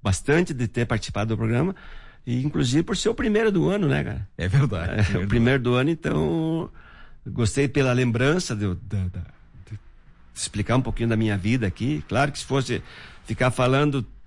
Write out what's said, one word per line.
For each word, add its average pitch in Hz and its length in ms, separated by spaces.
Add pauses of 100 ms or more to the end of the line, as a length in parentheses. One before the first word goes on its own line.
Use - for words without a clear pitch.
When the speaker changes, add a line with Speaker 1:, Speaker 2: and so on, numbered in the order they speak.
Speaker 1:
bastante 151 500
de 123 140
ter 120 180
participado 110 480
do 104 40
programa, 120 380 (500)
e 123 180
inclusive 143 400
por 196 120
ser 208 140
o 226 60
primeiro 214 360
do 165 180
ano, 196 180
né, 143 160
cara? - 240 (100)
Speaker 2:
É 87 100
verdade, 98 440
Speaker 1:
É, - 20
Speaker 2:
é 107 80
verdade. 92 240
Speaker 1:
o - 20
primeiro 120 360
do 123 100
ano, 127 160
então, 160 800 (560)
gostei 123 420
pela 131 240
lembrança 127 640
de, 104 120
de, 90 80
de, 92 340
de - 680 (560)
explicar - 420
um 131 40
pouquinho 117 280
da 113 80
minha 107 200
vida 110 300
aqui. 139 400
Claro 139 240
que - 80
se - 60
fosse 131 380 (420)
ficar 127 240
falando 135 560 (220)